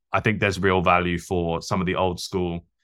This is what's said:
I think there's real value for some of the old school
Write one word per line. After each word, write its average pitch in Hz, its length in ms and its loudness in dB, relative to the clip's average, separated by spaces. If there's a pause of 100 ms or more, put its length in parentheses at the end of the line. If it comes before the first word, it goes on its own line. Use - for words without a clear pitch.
(120)
I 98 100 0
think 104 180 0
there's 95 200 0
real 92 220 4
value 90 380 2
for 85 420 -2
some 92 200 -2
of 87 40 0
the 90 100 -2
old 87 240 0
school 87 460 -4 (180)